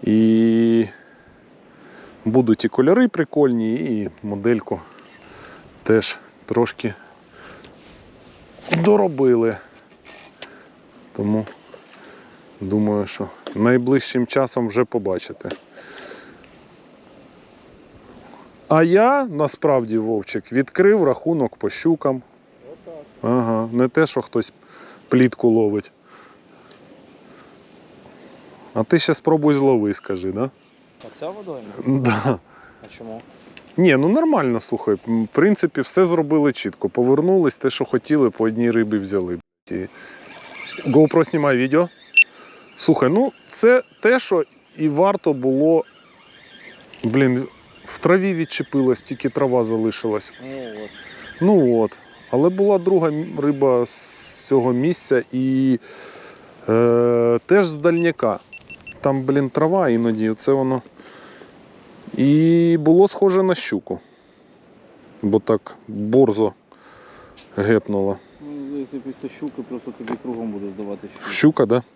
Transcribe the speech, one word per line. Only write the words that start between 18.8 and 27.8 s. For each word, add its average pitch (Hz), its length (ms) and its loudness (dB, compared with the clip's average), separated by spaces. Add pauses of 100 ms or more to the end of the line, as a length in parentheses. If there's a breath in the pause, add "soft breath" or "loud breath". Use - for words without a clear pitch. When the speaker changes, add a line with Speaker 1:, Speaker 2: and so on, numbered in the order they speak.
Speaker 1:
я, 226 420 2
насправді, 143 720 -2
Вовчик, 110 540 -6
відкрив 185 520 2
рахунок 143 520 -2
по 104 140 -4
щукам. 147 520 -2 (520)
Speaker 2:
Отак. 165 300 -20 (180)
Speaker 1:
Ага, 113 520 0
не 123 140 0
те, 156 180 2
що 135 160 -4
хтось - 320 -4 (560 loud breath)
плітку 127 400 2
ловить. 107 420 0 (2750 loud breath)